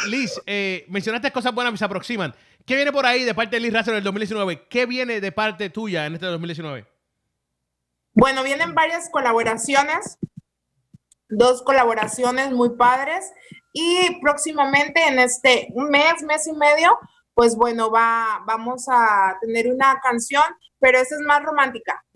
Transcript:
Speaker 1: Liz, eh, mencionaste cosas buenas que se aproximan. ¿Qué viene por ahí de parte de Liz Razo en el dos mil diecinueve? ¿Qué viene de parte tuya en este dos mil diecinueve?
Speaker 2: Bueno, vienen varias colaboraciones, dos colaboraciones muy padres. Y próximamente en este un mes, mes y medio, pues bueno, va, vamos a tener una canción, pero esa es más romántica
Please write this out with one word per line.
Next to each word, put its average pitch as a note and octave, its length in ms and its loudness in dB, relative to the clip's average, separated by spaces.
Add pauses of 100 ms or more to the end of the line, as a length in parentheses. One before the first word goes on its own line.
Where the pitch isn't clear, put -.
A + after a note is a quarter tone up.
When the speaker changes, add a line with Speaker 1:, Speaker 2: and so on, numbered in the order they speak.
Speaker 1:
Liz, A#3 260 -4 (120)
eh, G3 440 -6
mencionaste A3 420 -4
cosas B3 220 -2
buenas A#3+ 180 -2
que G3+ 60 -8
se G#3 80 -4
aproximan. F#3 500 -6 (300)
¿Qué B3+ 100 -2
viene C#4+ 160 2
por C4+ 140 0
ahí B3 180 2
de A#3 100 -2
parte A3+ 220 -4
de A3+ 60 -2
Liz A#3 120 -2
Razo A3+ 180 0
en G#3+ 60 0
el G3+ 60 -4
dos G3+ 80 -2
mil G3+ 80 -6
diecinueve? G3 500 -6
¿Qué B3 160 -2
viene A#3+ 360 -6
de G3 100 -6
parte G#3 380 -4
tuya F#3 380 -6
en E3 80 -8
este E3 100 -10
dos E3+ 160 -6
mil E3+ 80 -8
diecinueve? D3 360 -10 (1300)
Speaker 2:
Bueno, C4 320 2
vienen D4 320 -4
varias E4 340 -2
colaboraciones, C4+ 1080 -2 (1120)
dos B3 320 4
colaboraciones B3 920 0
muy A#3+ 200 2
padres. C4 600 0 (400)
Y F4 480 0
próximamente D4 880 0
en C4 120 2
este B3 520 2
un C4+ 180 -4
mes, D#4 340 2
mes D#4 240 -2
y D#4+ 40 -8
medio, D4+ 480 4 (340)
pues A#3 220 4
bueno, A#3 340 0
va, A3+ 560 0
vamos A3+ 460 -6
a G3+ 480 4
tener A3+ 320 -2
una C4 300 2
canción, B3+ 420 2 (340)
pero B3+ 200 6
esa B3+ 180 0
es D4 60 -6
más D4 200 4
romántica C4+ 640 -2 (120)